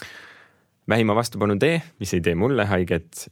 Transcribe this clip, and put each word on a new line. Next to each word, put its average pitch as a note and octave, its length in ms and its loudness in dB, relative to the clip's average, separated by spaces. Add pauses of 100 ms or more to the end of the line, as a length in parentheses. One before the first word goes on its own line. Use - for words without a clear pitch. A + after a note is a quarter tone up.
(880)
vähima G#2+ 280 2
vastupanu G#2 440 0
tee, E3 220 2 (180)
mis F2+ 160 -6
ei E2+ 80 0
tee E2+ 120 2
mulle G#2+ 320 2
haiget F2 640 -2